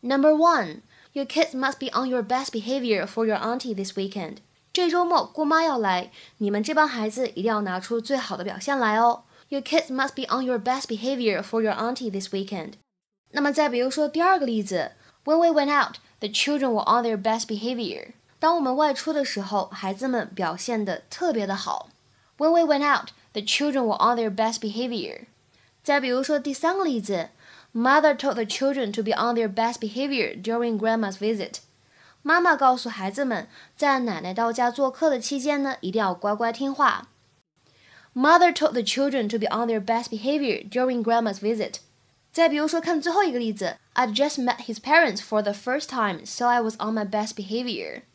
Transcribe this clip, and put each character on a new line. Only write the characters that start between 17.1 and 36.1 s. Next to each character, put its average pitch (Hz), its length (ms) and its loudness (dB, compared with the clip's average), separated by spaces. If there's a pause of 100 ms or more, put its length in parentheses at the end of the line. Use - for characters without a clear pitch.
best 220 240 0
behavior。 220 680 -6 (260)
当 330 180 4
我 339 40 0
们 262 140 0
外 294 200 4
出 - 180 -4
的 302 100 0
时 208 200 -4
候， 196 240 -2
孩 196 260 -6
子 220 160 -4
们 233 260 -2
表 175 220 -4
现 226 260 -4
得 190 280 -6
特 349 200 -2
别 226 160 0
的 196 80 -2
好。 - 360 -6 (480)
When 311 140 4
we 339 80 6
went 294 240 4
out, 277 260 0 (240)
the 208 80 -6
children 269 400 0
were 220 160 0
on 233 180 4
their 220 180 -2
best 220 260 0
behavior。 220 640 -6 (560)
再 285 180 2
比 262 80 -2
如 254 140 2
说 294 160 0
第 277 160 -4
三 349 240 0
个 381 60 0
例 262 160 0
子， 190 300 -4 (420)
Mother 277 440 6
told 262 180 0
the 226 100 -2
children 262 480 0
to 220 100 -4
be 208 100 0
on 233 240 0
their 226 120 0
best 226 320 -2
behavior 233 540 -2
during 226 420 -2
Grandma's 214 420 0
visit. 208 400 -4 (640)
妈 320 180 4
妈 349 160 4
告 254 200 4
诉 247 120 -6
孩 196 220 -6
子 269 140 -2
们， 226 220 -2 (300)
在 277 240 2
奶 208 200 -2
奶 180 140 -8
到 233 180 0
家 240 180 2
做 262 200 0
客 311 180 2
的 262 120 2
期 277 180 -4
间 285 240 0
呢， 269 180 -2
一 185 100 -4
定 214 100 0
要 190 120 2